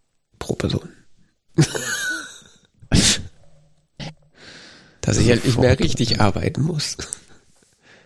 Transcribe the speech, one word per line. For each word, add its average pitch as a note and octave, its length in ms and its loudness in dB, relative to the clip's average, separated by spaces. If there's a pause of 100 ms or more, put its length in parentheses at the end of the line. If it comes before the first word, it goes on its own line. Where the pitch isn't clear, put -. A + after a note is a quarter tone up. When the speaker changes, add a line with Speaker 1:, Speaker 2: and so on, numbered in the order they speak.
(400)
Speaker 1:
Pro - 160 -4
Person. - 340 -4 (640)
<laughs> D#3+ 80 4 (3500)
Dass - 180 0
ich A2+ 100 4
halt A#2 160 2
nicht A#2+ 120 2
mehr B2+ 140 4
Speaker 2:
Sofortrente. C3 120 2
Speaker 1:
richtig - 360 0
arbeiten G2 440 0
muss. - 340 -6 (1080)